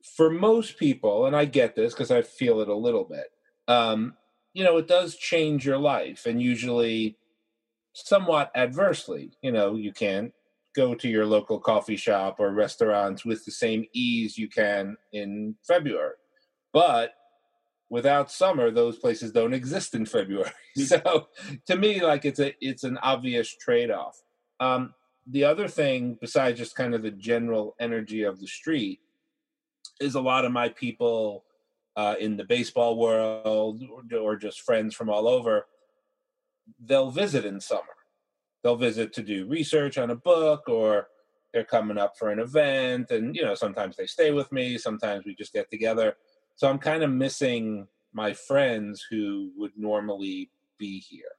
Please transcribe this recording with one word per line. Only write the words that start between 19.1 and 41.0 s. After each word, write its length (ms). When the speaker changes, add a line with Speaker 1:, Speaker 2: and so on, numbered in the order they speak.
Speaker 1:
don't 240
exist 400
in 100
February. 460
<laughs> 140
Speaker 2:
Hmm. 60
Speaker 1:
So 460
to 100
me, 280
like, 220
it's 140
a, 220
it's 220
an 160
obvious 580
trade-off. 640
Um, 340
the 200
other 220
thing, 540
besides 380
just 160
kind 180
of 80
the 100
general 680
energy 420
of 180
the 80
street, 520
is 140
a 60
lot 220
of 80
my 160
people, 800
uh, 240
in 160
the 80
baseball 540
world 840
or, 80
or 160
just 260
friends 320
from 160
all 200
over, 380
they'll 280
visit 340
in 160
summer. 200
They'll 120
visit 380
to 100
do 240
research 500
on 120
a 60
book, 520
or 400